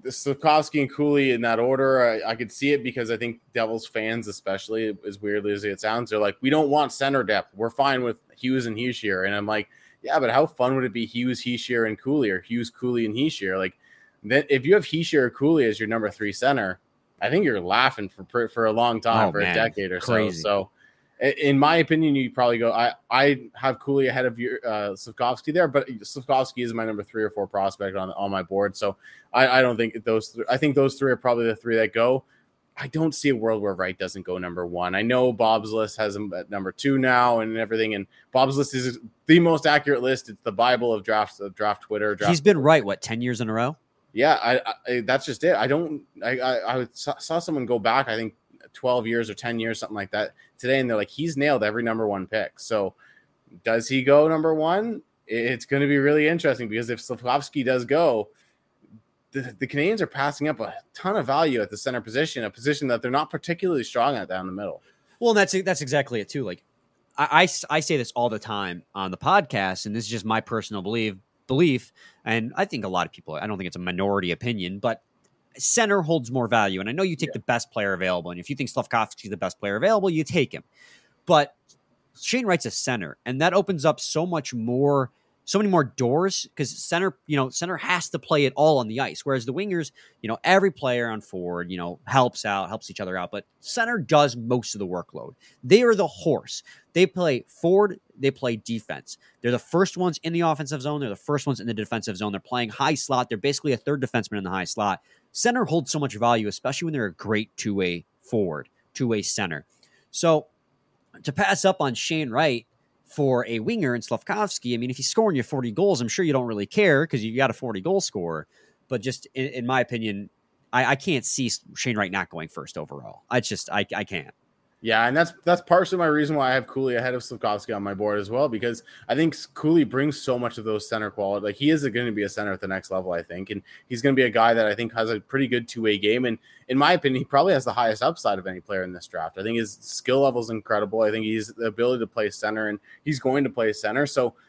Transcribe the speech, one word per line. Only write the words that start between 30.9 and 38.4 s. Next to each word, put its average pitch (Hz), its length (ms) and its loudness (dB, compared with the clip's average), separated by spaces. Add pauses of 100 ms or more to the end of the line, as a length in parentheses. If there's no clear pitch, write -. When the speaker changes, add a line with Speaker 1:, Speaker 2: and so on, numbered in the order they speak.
Speaker 1:
three 135 160 0
are 123 40 2
probably 120 300 0
the 113 100 0
three 117 200 -2
that 110 180 2
go. 123 300 2 (520)
I 143 120 -10
don't 160 260 0
see - 160 0
a 131 60 4
world 110 260 0
where 98 140 -2
Wright 92 240 -6
doesn't 92 240 -6
go 90 160 -6
number 87 260 -6
one. 87 300 -2
I 104 80 0
know 127 280 4
Bob's 110 400 2
list 110 260 -2
has 104 180 -2
him 101 180 -8
at 87 160 -10
number 95 220 -6
two 139 260 0
now 123 440 4
and 110 140 -4
everything, 113 380 0
and 98 140 -6 (240)
Bob's 135 260 4